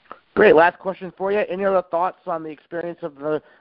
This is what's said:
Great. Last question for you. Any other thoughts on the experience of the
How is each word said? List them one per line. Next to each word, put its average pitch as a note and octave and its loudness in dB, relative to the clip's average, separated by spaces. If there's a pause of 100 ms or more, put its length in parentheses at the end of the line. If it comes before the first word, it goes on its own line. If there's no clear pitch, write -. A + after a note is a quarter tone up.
(340)
Great. F#3+ 6
Last E3+ 4
question F#3 -10
for F#3+ -4
you. G#3 0
Any F#3+ -4
other F#3+ 2
thoughts F3 -4
on E3 -6
the D#3 -12
experience E3+ -12
of D3+ -12
the D3 -4 (180)